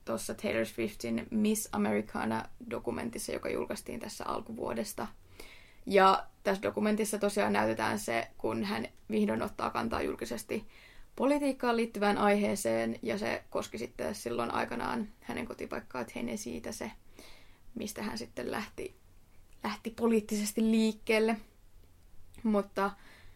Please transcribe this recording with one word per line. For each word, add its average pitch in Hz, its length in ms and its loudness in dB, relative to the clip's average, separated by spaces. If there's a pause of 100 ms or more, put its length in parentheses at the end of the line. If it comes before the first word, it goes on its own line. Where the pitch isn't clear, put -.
tossa 226 300 -4
Taylor 214 320 0
Swiftin 226 640 -4
Miss 214 420 2
Americana-dokumentissa, - 1600 -2
joka - 180 -4
julkaistiin - 500 -4
tässä - 260 -10
alkuvuodesta. 226 800 -4 (840)
Ja 190 360 8 (160)
tässä 196 200 2
dokumentissa 208 560 2
tosiaan 202 340 2
näytetään 220 460 2
se, - 400 0
kun - 260 0
hän 214 240 -2 (220)
vihdoin 214 320 2
ottaa - 280 -2
kantaa - 320 0
julkisesti - 640 -4 (480)
politiikkaan 269 600 4
liittyvään 208 420 2
aiheeseen, 202 840 4
ja 110 160 -2
se 113 320 -2
koski - 280 -4
sitten - 360 -6
silloin 117 360 -2
aikanaan - 580 -2 (120)
hänen - 260 -6
kotipaikkaa - 580 -8
Tennesseetä - 680 -6
se, - 200 -8 (840)
mistä 226 280 -8
hän 208 160 -6
sitten - 320 -8
lähti, - 460 -6 (680)
lähti 214 260 -4
poliittisesti 220 720 2
liikkeelle. 220 720 4 (1080)
Mutta 202 480 2 (460)